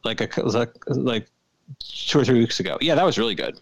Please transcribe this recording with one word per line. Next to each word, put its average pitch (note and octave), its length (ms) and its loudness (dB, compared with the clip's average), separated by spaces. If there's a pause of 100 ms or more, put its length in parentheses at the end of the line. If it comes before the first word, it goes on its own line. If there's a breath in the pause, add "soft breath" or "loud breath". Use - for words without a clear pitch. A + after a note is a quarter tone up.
like, A2+ 160 -4
a, - 220 -4
like, A#2 300 -2 (160)
like, B2+ 380 -2 (540)
two - 380 -2
or C3+ 60 4
three B2 160 4
weeks A#2 200 0
ago. F2 200 -4
Yeah, D#3 140 2
that F3+ 100 4
was C3+ 140 2
really A2+ 160 0
good. - 280 -6